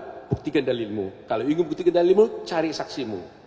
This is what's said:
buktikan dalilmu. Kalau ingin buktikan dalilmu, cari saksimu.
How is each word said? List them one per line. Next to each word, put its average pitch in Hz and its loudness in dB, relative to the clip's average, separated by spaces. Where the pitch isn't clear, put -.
buktikan 147 0
dalilmu. 107 -4
Kalau 113 0
ingin 160 2
buktikan 170 0
dalilmu, 185 4
cari 160 0
saksimu. 110 -6